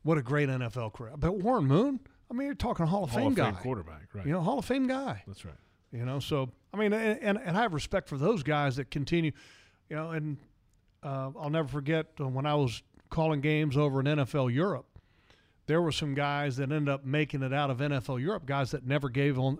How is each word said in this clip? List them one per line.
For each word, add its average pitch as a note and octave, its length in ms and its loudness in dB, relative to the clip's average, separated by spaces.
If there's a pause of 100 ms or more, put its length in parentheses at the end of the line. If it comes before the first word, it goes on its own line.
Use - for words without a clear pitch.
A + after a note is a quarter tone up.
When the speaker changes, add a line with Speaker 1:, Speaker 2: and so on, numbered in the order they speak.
Speaker 1:
what D#3 160 2
a C3+ 40 -2
great C#3 280 0
N B2+ 100 -2
F A#2 160 -4
L A2+ 140 -6
career." A2+ 260 -14
But D#3+ 160 0
Warren G#3 320 2
Moon, A3+ 360 4 (300)
I A#3+ 40 -8
mean, C4+ 120 -2
you're C#4+ 80 -4
talking G3+ 300 -2
Hall F3+ 200 0
of B2+ 60 -4
Speaker 2:
Hall A3 100 -2
Speaker 1:
Fame C4+ 120 2
Speaker 2:
of A3 40 0
Fame A#2+ 180 0
Speaker 1:
guy. F2+ 60 -10
Speaker 2:
quarterback, E2+ 520 -6
right. G2+ 140 -8
Speaker 1:
You C#3+ 60 0
know, F3+ 100 0
Hall A#3 160 0
of - 80 -6
Fame C4 200 0
guy. B3+ 400 -4
Speaker 2:
That's - 180 -16
right. D#2 100 -14 (360)
Speaker 1:
You B2 140 -6
know, C3 160 -4
so, C3 300 -2 (240)
I - 20 -6
mean, G#3 160 2
and, A3 300 2
and, G#3 160 2
and F3+ 180 -2
I A3+ 60 4
have G#3+ 100 2
respect - 380 -2
for C#3 80 -4
those E3+ 240 2
guys C#3+ 340 2
that C#3 140 -6
continue, D3+ 420 0 (560)
you D#3 80 -8
know, D#3+ 140 -6
and, D3+ 260 -4 (680)
uh, C3+ 360 -6
I'll D3 120 -4
never D#3 180 0
forget, D3+ 400 0 (120)
uh, C3+ 80 -2
when C3+ 180 -2
I D3 80 2
was C3+ 280 2 (280)
calling D#3+ 300 2
games D3+ 360 2
over C#3 240 2
in C3 60 2
N D3+ 120 2
F C3+ 160 0
L B2+ 160 2
Europe, D3 480 0 (680)
there D#3 140 4
were E3 120 2
some C#3+ 220 -2
guys C#3+ 440 0
that C#3 140 0
ended D3 180 2
up C#3 160 -2
making C#3+ 360 0
it C3 120 -2
out C#3+ 160 2
of B2 100 -2
N D3 120 0
F C3+ 180 -2
L B2+ 80 -2
Europe, F3 260 -2
guys C#3 280 -2
that C3 140 -4
never C#3+ 220 0
gave C#3 300 2
on, C3+ 220 2